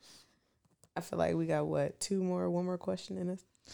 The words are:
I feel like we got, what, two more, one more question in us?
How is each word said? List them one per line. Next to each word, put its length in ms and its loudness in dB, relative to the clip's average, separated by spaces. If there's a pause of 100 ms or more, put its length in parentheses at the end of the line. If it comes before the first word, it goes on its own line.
(960)
I 40 -2
feel 160 -4
like 180 4
we 100 2
got, 220 2
what, 340 0
two 200 0
more, 280 2
one 160 2
more 120 -2
question 400 -4
in 120 -2
us? 160 -6 (280)